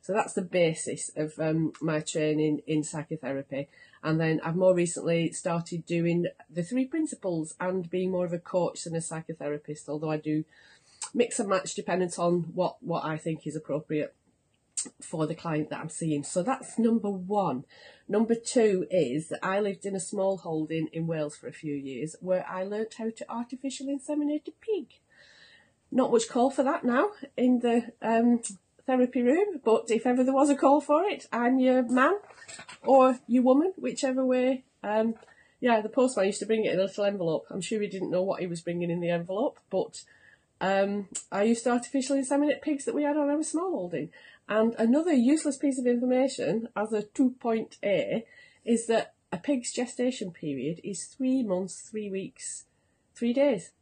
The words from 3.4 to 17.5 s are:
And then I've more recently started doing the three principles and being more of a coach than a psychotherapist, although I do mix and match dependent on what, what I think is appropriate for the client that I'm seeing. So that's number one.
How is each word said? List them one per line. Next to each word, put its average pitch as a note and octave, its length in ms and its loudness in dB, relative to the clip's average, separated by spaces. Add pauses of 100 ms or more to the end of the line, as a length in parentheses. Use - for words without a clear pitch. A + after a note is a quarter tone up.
And D#3+ 180 0
then D#3+ 240 2
I've E3 100 -4
more F#3 200 6
recently E3+ 580 0
started E3+ 520 -4
doing E3+ 420 0 (220)
the E3 140 -6
three B3 220 -2
principles G3 760 -4
and F#3 320 -4
being F#3 220 -2
more F3+ 120 0
of E3+ 80 -4
a F3 60 -4
coach - 460 -4
than E3 100 -8
a E3 40 -2
psychotherapist, D3+ 920 -8
although D3+ 220 -4
I D#3 60 0
do D#3 280 -2 (680)
mix A#3+ 280 0
and G#3 80 -2
match F#3+ 260 -2
dependent F#3 420 -2
on F3 380 0
what, F3+ 280 -2
what D#3 220 -4
I D#3 120 -4
think D#3+ 300 -6
is D3+ 100 -6
appropriate D3+ 580 -4 (880)
for D#3+ 240 -4
the D#3+ 80 -4
client D#3 360 -4
that C#3 100 -8
I'm D#3+ 80 -10
seeing. D#3 340 -4
So F3+ 220 -2
that's - 340 -4
number A3+ 320 2
one. F#3 540 -2 (420)